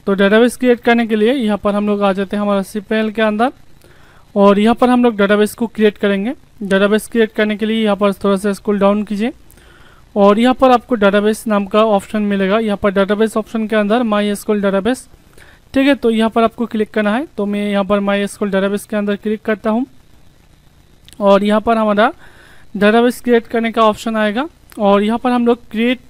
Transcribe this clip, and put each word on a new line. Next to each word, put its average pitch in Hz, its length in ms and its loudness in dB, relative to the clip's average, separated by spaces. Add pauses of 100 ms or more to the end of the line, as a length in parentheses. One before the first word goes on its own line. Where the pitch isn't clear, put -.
तो 196 100 -2
डेटाबेस 214 420 2
क्रिएट 247 220 2
करने 233 280 2
के 220 80 -2
लिए 214 180 2
यहाँ 220 240 -2
पर 202 180 -2
हम 208 120 -2
लोग 202 160 -2
आ 196 100 2
जाते 196 220 -4
हैं 208 80 -4
हमारा 202 200 0
सीपीएल 220 480 -4
के 214 100 -4
अंदर 220 300 0 (840)
और 202 240 4
यहाँ 226 160 2
पर 247 140 2
हम 247 140 2
लोग 240 140 2
डेटाबेस 208 380 2
को 233 120 -4
क्रिएट 214 300 0
करेंगे। 202 360 -2 (300)
डेटाबेस 202 440 0
क्रिएट 226 240 0
करने 214 260 -2
के 220 80 -4
लिए 220 180 -2
यहाँ 208 120 0
पर 196 200 0
थोड़ा 202 220 0
सा 202 160 -2
स्क्रॉल 208 260 -4
डाउन 202 240 2
कीजिए 208 280 -4 (840)
और 202 240 4
यहाँ 247 140 2
पर 254 180 4
आपको 247 240 0
डेटाबेस 208 520 0
नाम 202 180 0
का 208 200 0
ऑप्शन 214 380 -2
मिलेगा। 202 360 0
यहाँ 208 180 -2
पर 208 140 0
डेटाबेस 202 460 0
ऑप्शन 220 300 -4
के 220 80 -4
अंदर 214 300 0
माई 208 220 -2
एसक्यूएल 208 340 -4
डेटाबेस, 196 460 -2 (640)
ठीक 269 140 2
है, 285 80 4
तो 233 140 0
यहाँ 220 200 0
पर 226 140 0
आपको 226 220 -2
क्लिक 214 260 -6
करना 208 240 -2
है। 277 100 -4 (120)
तो 202 80 -4
मैं 202 200 -4
यहाँ 202 200 -2
पर 202 160 0
माई 202 180 -2
एसक्यूएल 202 320 -6
डेटाबेस 196 340 -2
के - 100 -8
अंदर 208 200 -2
क्लिक 214 260 -6
करता 220 280 -4
हूँ 226 160 -2 (1400)
और 196 220 4
यहाँ 208 180 0
पर 226 160 0
हमारा 214 340 2 (640)
डेटाबेस 226 460 2
क्रिएट 233 260 0
करने 226 240 -4
का 226 120 0
ऑप्शन 220 340 0
आएगा 214 300 -2 (320)
और 202 240 2
यहाँ 220 140 0
पर 247 140 -2
हम 240 160 0
लोग 233 120 0 (120)
क्रिएट 240 280 -2 (100)